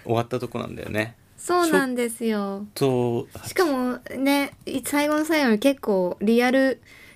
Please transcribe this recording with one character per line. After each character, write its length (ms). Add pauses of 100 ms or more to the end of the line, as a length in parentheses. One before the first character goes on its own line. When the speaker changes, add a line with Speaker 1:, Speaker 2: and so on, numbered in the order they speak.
Speaker 1:
終 100
わ 100
っ 40
た 120
と 80
こ 100
な 80
ん 80
だ 80
よ 80
ね。 260 (200)
Speaker 2:
そ 260
う 80
な 160
ん 80
で 140
す 160
よ。 500
Speaker 1:
ち 80
ょ 460
っ 140
と、 60
Speaker 2:
し 60
か 120
も 320 (180)
ね、 400 (100)
い-、 180
最 240
後 100
の 60
最 200
後 80
に 60
結 220
構 400
リ 220
ア 80
ル、 300 (360)